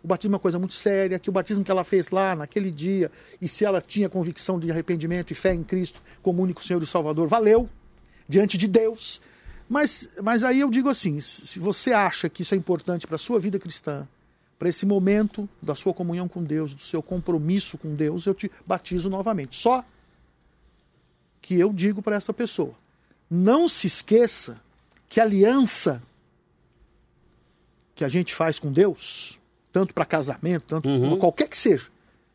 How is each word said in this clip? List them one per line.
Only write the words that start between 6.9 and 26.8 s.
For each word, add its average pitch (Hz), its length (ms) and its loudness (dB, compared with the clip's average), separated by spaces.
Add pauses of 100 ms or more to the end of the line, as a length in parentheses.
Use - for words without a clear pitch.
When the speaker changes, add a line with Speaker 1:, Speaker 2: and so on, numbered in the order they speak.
Speaker 1:
valeu, 226 400 6 (600)
diante 196 300 4
de 190 80 2
Deus. 220 540 0 (480)
Mas, 285 400 -2 (140)
mas 226 200 2
aí 254 180 4
eu 285 100 2
digo 254 180 2
assim: 151 320 -2
se, - 260 -10
se - 140 -10
você 202 320 0
acha 196 360 2
que - 140 -8
isso 170 100 -2
é 196 40 2
importante 175 500 -2
pra 160 100 -6
sua 233 220 -2
vida 190 220 -2
cristã, 147 460 -10 (520)
pra 170 100 -2
esse 175 160 -4
momento 202 640 2 (140)
da 156 140 -4
sua 185 180 -2
comunhão 175 340 -4
com 175 140 -8
Deus, 156 320 -4
do 139 80 -20
seu - 200 -4
compromisso 170 760 -2
com 151 160 -8
Deus, 156 320 -2
eu 196 80 0
te 196 160 -8 (160)
batizo 180 420 -4
novamente. 190 480 -4
Só 247 260 2 (1600)
que 185 180 -2
eu 196 140 4
digo 196 280 -2
pra 208 160 -2
essa 202 160 -6
pessoa: 180 400 -4 (580)
não 220 380 4
se - 180 -4
esqueça 214 720 0 (520)
que 214 100 2
a 226 40 6
aliança 202 800 4 (1900)